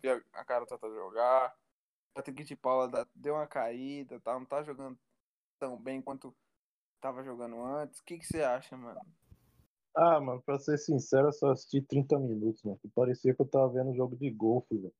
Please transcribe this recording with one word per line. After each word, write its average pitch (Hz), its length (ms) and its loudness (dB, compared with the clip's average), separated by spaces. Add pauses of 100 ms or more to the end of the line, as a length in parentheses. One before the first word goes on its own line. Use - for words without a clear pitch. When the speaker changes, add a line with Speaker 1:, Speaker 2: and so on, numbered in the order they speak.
Speaker 1:
viu 131 120 2 (200)
a, - 80 -14
a - 40 -10
cara 120 200 0
tá 120 160 -12
jogar? 110 720 2 (600)
Patrick 151 280 -10
de 143 120 -14
Paula 127 320 2
dá, 123 260 -2
deu 147 220 -4
uma 151 100 -2
caída, 131 760 -6
tá, 117 140 -4
não 127 120 -6
tá 143 180 -4
jogando 135 340 -12 (600)
tão 127 200 -6
bem 131 220 -8
quanto 135 340 -12 (640)
tava 131 240 -6
jogando 120 400 -10
antes. 143 360 -8
O - 40 -20
que 170 140 -12
que 165 80 -16
você 160 160 -4
acha, 131 340 -2
mano? 120 240 -14 (960)
Speaker 2:
Ah, 160 240 6
mano, 131 220 -4
pra 139 160 -2
ser 147 220 0
sincero, 139 480 4
eu 147 40 2
só 143 200 4
assisti 139 280 0
trinta 139 380 2
minutos, 110 460 -2
mano. 101 160 -6 (160)
Parecia 127 400 2
que - 80 4
eu 127 40 -8
tava 131 240 4
vendo 127 200 0
um 123 40 -2
jogo 127 200 0
de 127 160 -4
golfe, 110 480 2
velho. 92 200 -10